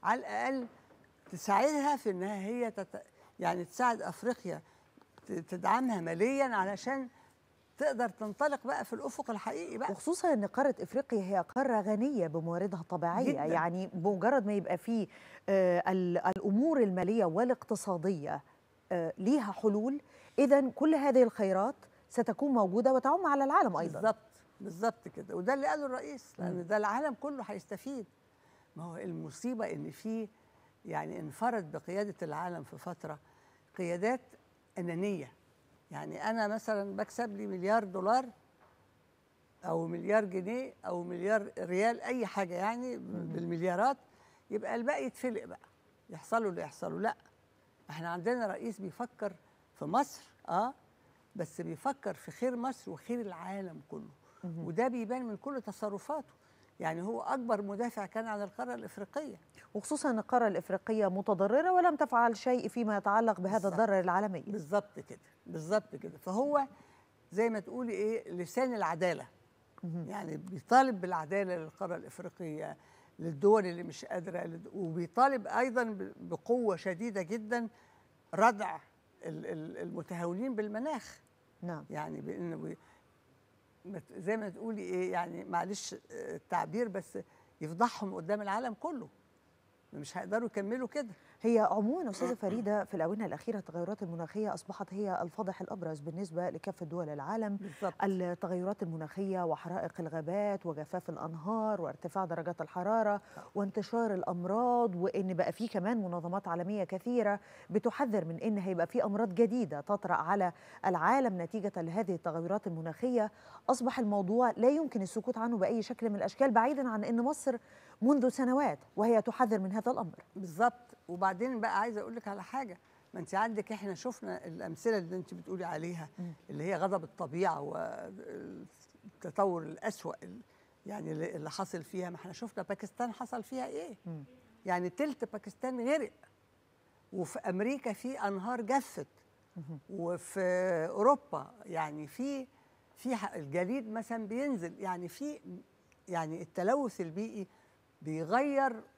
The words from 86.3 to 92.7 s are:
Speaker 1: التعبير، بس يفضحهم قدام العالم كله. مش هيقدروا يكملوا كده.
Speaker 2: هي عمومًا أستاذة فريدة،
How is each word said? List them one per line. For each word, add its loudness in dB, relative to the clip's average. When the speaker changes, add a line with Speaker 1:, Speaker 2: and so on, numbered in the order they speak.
Speaker 1:
التعبير، -2
بس -8
يفضحهم 0
قدام -2
العالم -2
كله. -6
مش -8
هيقدروا -2
يكملوا -2
كده. -4
Speaker 2:
هي 6
عمومًا 2
أستاذة -2
فريدة، 0